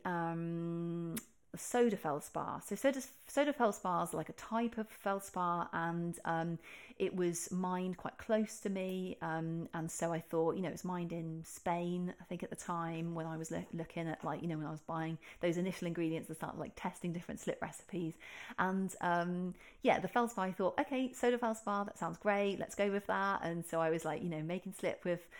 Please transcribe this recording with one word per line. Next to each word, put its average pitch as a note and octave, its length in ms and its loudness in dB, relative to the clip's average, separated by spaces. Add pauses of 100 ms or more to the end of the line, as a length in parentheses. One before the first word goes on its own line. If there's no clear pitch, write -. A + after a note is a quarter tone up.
um, E3+ 1120 0 (380)
soda A#3 440 4
feldspar. - 640 -2
So - 100 -4
soda, C4+ 280 2 (240)
soda D4 260 4
feldspar F#3+ 520 2
is, E3+ 100 -2
like, D#3+ 160 -2
a - 20 -12
type A#3 460 -2
of G#3+ 100 -4
feldspar, F3+ 840 0
and, E3+ 500 0
um, E3 340 2 (400)
it F#3+ 160 2
was F3 360 2
mined F3+ 480 0
quite - 180 -8
close G#3+ 440 2
to G3+ 100 -2
me. F#3 500 -2
Um, E3 540 0
and E3 160 -2
so E3+ 240 0
I D#3+ 60 0
thought, E3 360 2
you F#3+ 60 0
know, E3+ 60 -2
it - 40 -2
was E3 120 -8
mined F3 280 -2
in E3 320 -4
Spain, F3 760 -2
I - 40 -18
think F3+ 180 -6
at F3+ 60 -4
the E3 80 -8
time E3 580 -2
when D#3+ 120 -2
I D#3+ 100 -4
was D#3+ 140 -6
loo-, E3+ 240 -2
looking E3+ 340 -4
at, - 160 -4
like, D3+ 160 -2
you E3 80 -2
know, E3 80 0
when D3+ 100 -2
I D3+ 40 -4
was D#3 100 -8
buying D#3+ 380 -2 (220)
those F3 180 2
initial F3+ 300 0
ingredients E3 400 0
and D#3+ 100 -8
started, D#3+ 200 -6
like, D3+ 160 -6
testing - 380 -4
different - 280 -6
slip - 200 -2
recipes. - 540 -4 (440)
And, F#3+ 440 2
um, F3+ 520 2 (280)
yeah, B3 160 8
the F#3 100 -2
feldspar, A3+ 360 2
I F#3 80 0
thought, F#3 280 2
"Okay, C4 320 0
soda B3 240 4
feldspar, A3 480 0
that - 140 -8
sounds E3+ 180 -2
great. G3+ 440 2
Let's - 160 -6
go G3+ 140 4
with G3+ 180 0
that." G3 340 2
And E3+ 240 0
so E3 120 0
I D#3+ 120 6
was, E3 160 2
like, D#3 160 0
you F3 80 0
know, D#3 120 -2
making F#3 300 -4
slip - 320 -2
with F3 160 2 (200)